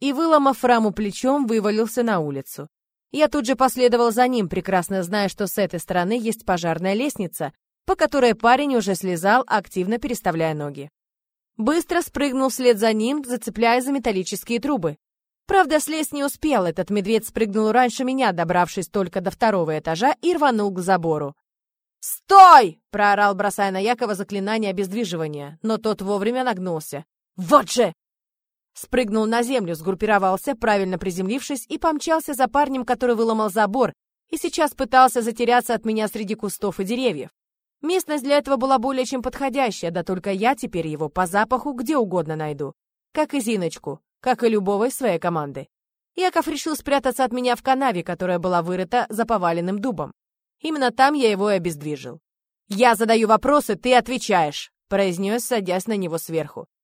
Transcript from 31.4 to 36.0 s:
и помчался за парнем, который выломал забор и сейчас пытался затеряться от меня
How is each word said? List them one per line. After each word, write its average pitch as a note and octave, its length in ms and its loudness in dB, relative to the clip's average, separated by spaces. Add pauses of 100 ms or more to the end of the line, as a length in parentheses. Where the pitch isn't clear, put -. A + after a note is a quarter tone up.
и D4+ 100 -8
помчался D#4+ 560 -2
за B3 140 0
парнем, C4+ 360 0
который B3 320 0
выломал A3 340 0
забор G#3+ 420 0 (380)
и E4 60 -6
сейчас D4+ 380 -2
пытался C4 480 4
затеряться A#3+ 520 0
от - 100 -6
меня A3 240 -2